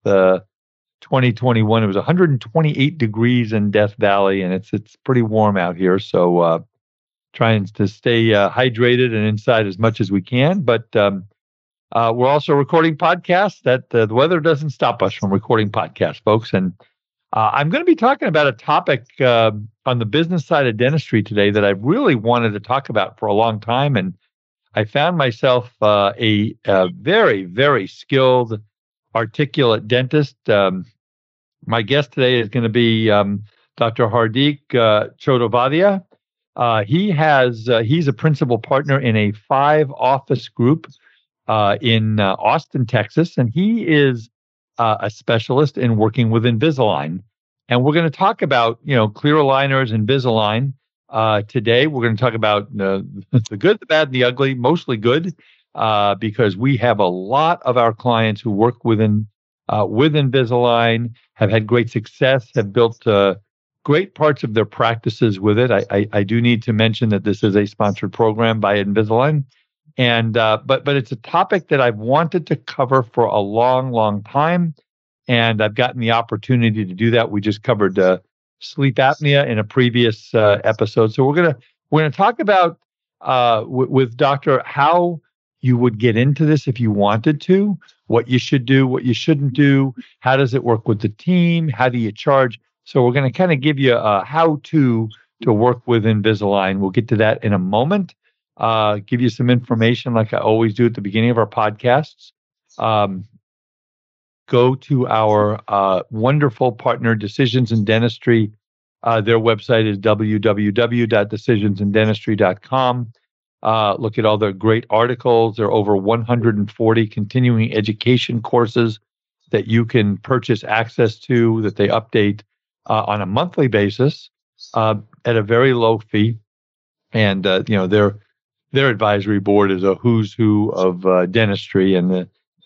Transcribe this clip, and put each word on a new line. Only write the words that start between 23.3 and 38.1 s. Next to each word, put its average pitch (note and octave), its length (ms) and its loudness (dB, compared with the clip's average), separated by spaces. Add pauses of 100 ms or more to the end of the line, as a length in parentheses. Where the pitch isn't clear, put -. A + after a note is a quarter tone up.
long A2 280 0
time. C3 340 -2
And F#2 200 -4 (600)
I G#2+ 100 -2
found D3+ 320 -2
myself, B2+ 640 0
uh, G2+ 380 2
a, G#2+ 460 0
a F#2+ 240 2
very, A2 560 0
very A2 420 0
skilled, B2+ 760 0 (540)
articulate A2+ 720 -2
dentist. B2+ 640 -2
Um, F#2+ 340 0 (800)
my A#2 180 -2
guest C#3 280 -2
today B2+ 300 0
is A2 80 -4
gonna A#2 200 -2
be, A2+ 400 2
um, G2+ 360 0 (320)
Doctor A2+ 320 -2
Hardik, A#2+ 680 -2
uh, G#2+ 420 2
Chodavadia. C3+ 840 0 (540)
Uh, A#2 280 0
he F3 260 0
has, C3 580 0
uh, A#2+ 100 2
he's C#3 300 0
a C#3 40 2